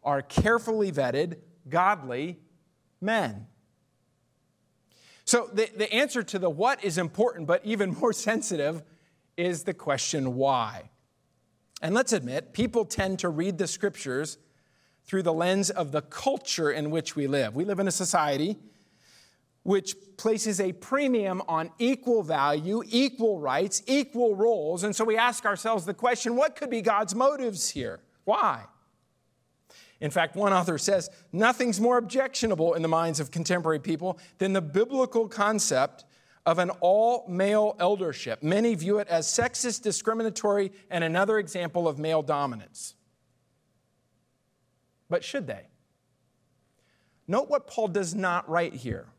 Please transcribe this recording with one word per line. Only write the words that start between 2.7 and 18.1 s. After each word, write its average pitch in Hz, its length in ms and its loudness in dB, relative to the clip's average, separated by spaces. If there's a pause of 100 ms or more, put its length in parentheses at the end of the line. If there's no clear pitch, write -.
men. 160 460 -2 (1800)
So 240 260 2
the, 202 240 2
the 202 160 -2
answer 247 300 2
to 196 160 -6
the 180 120 2
what 202 340 0
is 180 160 -2
important, 175 480 0
but 180 180 2
even 202 280 -2
more 233 200 0
<laughs> - 0 -
sensitive, 165 680 -2 (520)
is 170 280 -4
the 190 100 -4
question 135 600 -2
why. 120 560 0 (920)
And 160 120 -2
let's 240 200 2
admit, 139 400 -4
people 226 320 0
tend 190 340 -4
to 180 100 -2
read 170 280 -2
the 180 100 -2
scriptures 147 720 -4 (680)
through 190 200 -2
the 165 100 2
lens 180 360 2
of 151 220 -2
the 147 100 0
culture - 680 -2
in 147 180 -2
which 156 260 -4
we 143 120 -2
live. 131 280 0
We 160 100 -2
live 196 140 -2
in 196 80 2
a 180 40 0
society 151 680 0 (1040)